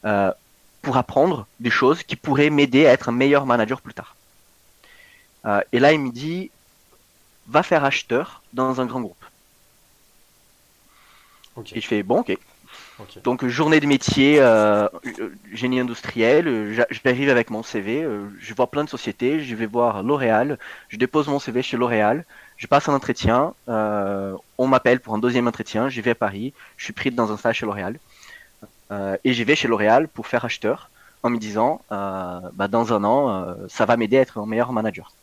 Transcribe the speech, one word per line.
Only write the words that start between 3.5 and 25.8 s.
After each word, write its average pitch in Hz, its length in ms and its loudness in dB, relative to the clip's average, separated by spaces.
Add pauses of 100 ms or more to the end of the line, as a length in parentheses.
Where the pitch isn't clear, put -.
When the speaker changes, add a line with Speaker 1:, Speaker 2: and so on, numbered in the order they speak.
Speaker 1:
plus - 120 -20
tard ? » - 220 -18 (1300)
Euh, 101 160 2 (100)
et 120 80 2
là, 143 140 6
il 156 60 2
me 135 120 -4
dit, « 156 380 -8 (1000)
Va 139 140 2
faire 160 220 2
acheteur - 580 -2 (120)
dans 131 260 -2
un 127 60 0
grand 123 160 -6
groupe. » 101 240 -14 (2250)
Speaker 2:
Ok. 110 180 -18
Speaker 1:
Et 113 60 -8
je - 60 -12
fais, « 107 160 0
Bon, 147 180 0
ok. » - 160 -4 (600)
Speaker 2:
Ok. - 240 -20
Speaker 1:
Donc, 127 220 -2
journée 151 340 2
de 143 80 0
métier, 143 520 4
euh, 107 480 6 (320)
euh, 113 100 -6 (220)
génie 127 280 -2
industriel, 123 680 0
euh, 110 260 -2
j'a-, 117 160 2
j'arrive 127 400 0
avec 120 200 2
mon 113 140 -6
C - 180 -6
V, 117 220 -4
euh, 104 240 -6 (120)
je - 140 -16
vois 123 160 0
plein 143 140 -4
de 151 60 -8
sociétés, 131 540 -4
je 123 120 -8
vais 113 100 -4
voir 110 380 0
L'Oréal, 127 560 0 (300)
je 107 80 -16
dépose 139 300 0
mon 143 120 -2
C 135 120 -10
V 127 120 -2
chez - 120 -6
L'Oréal, 120 480 2 (320)
je - 120 -16
passe 143 220 2
un 143 40 2
entretien, 127 600 0 (120)
euh, 101 680 -4 (220)
on 127 80 0
m'appelle 127 320 4
pour 110 160 -6
un - 20 0
deuxième 120 300 0
entretien, 117 420 -4